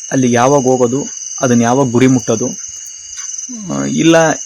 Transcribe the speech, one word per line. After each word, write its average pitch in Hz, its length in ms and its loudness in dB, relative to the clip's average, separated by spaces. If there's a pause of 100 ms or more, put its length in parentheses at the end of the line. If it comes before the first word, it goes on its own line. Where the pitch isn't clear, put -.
(120)
ಅಲ್ಲಿ 127 200 0
ಯಾವಾಗ 127 320 4
ಹೋಗೋದು? 127 420 2 (360)
ಅದನ್ನ 120 200 2
ಯಾವಾಗ 127 260 2
ಗುರಿ 123 200 4
ಮುಟ್ಟೋದು? 123 400 0 (1300)
ಆ, 139 120 -4
ಇಲ್ಲ, 151 300 2 (300)